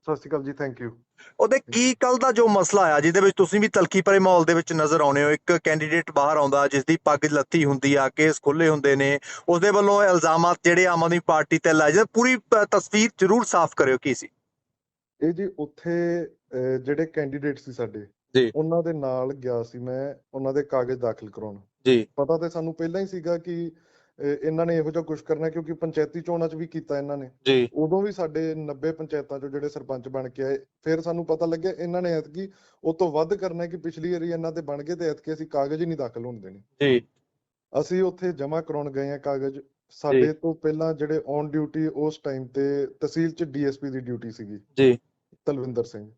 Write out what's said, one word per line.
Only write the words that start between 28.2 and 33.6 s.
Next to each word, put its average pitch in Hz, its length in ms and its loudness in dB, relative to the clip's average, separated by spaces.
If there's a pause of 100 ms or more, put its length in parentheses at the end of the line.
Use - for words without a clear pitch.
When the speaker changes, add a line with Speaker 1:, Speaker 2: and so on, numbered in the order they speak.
Speaker 1:
ਨੱਬੇ 151 360 -6
ਪੰਚਾਇਤਾਂ 151 460 -8
'ਚੋਂ 139 120 -10
ਜਿਹੜੇ 143 200 -6
ਸਰਪੰਚ 135 380 -10
ਬਣ 131 220 -8
ਕੇ 135 140 -8
ਆਏ, 135 140 -2 (260)
ਫਿਰ 160 180 -2
ਸਾਨੂੰ 170 240 -6
ਪਤਾ 165 200 -2
ਲੱਗਿਆ 165 260 -4
ਇਹਨਾਂ 175 300 -6
ਨੇ 175 120 -2
ਐਤਕੀ 156 360 -8 (340)
ਉਹ 160 100 -2
ਤੋਂ 165 180 0
ਵੱਧ 160 220 0
ਕਰਨਾ 175 320 -6